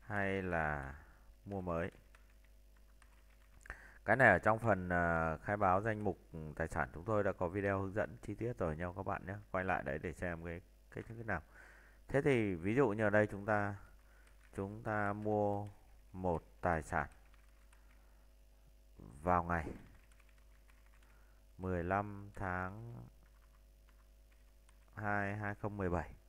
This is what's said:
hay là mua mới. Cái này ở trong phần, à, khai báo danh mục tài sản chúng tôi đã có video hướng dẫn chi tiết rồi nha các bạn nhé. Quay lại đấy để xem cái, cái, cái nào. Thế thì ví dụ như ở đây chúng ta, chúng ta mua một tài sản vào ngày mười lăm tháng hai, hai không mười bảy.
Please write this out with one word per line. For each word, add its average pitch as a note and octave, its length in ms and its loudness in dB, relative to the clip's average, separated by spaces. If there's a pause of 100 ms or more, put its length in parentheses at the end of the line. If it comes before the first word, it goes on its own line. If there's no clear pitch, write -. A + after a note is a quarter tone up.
hay G2 420 -2
là D2+ 520 -2 (500)
mua G2 160 -6
mới. E2+ 300 -2 (2250)
Cái G#2+ 120 6
này B2+ 120 10
ở F#2 100 10
trong A2 200 4
phần, G2 300 2
à, E2 480 2
khai G#2 200 -2
báo G2 240 6
danh G#2+ 240 -2
mục F#2+ 140 -2 (380)
tài D#2+ 120 -2
sản D#2 260 -2
chúng D#2+ 100 -10
tôi G#2 200 2
đã F#2+ 80 2
có F2+ 160 -2
video G2 320 0
hướng G2 120 -4
dẫn G#2 300 -2
chi G#2+ 120 -8
tiết A#2 240 -6
rồi D#2+ 180 0
nha F2 100 -4 (100)
các G2 100 -8
bạn G2 200 -6
nhé. F#2+ 80 -6 (160)
Quay F#2 140 0
lại F#2 180 0
đấy D2 160 -4
để E2 140 -6
xem E2+ 320 -6
cái, E2+ 160 -8 (300)
cái, - 180 -10
cái A#2 160 -12
nào. G2 180 -4 (680)
Thế C#3 140 2
thì A#2 320 4
ví F2+ 200 -2
dụ C3+ 140 6
như G#2+ 160 0
ở G#2 60 6
đây G#2 160 6
chúng G2+ 200 -6
ta, G#2 280 0 (840)
chúng G#2 260 -6
ta G#2 300 -2
mua G#2 560 0 (440)
một F2+ 320 -2 (160)
tài E2+ 220 2
sản D2 260 -2 (2250)
vào F2 220 4
ngày E2+ 220 -2 (1900)
mười F2+ 260 -2
lăm G2+ 500 -2
tháng G2 600 -6 (2000)
hai, G#2 420 -2
hai G#2 180 -4
không G#2 220 -6
mười F#2+ 140 0
bảy. E2 200 -2 (180)